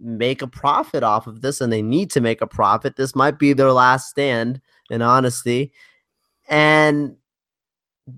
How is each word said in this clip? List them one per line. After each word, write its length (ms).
make 400
a 60
profit 560
off 240
of 140
this, 200
and 100
they 120
need 280
to 80
make 220
a 60
profit. 500
This 180
might 240
be 140
their 180
last 380
stand, 500
in 120
honesty. 720
And 640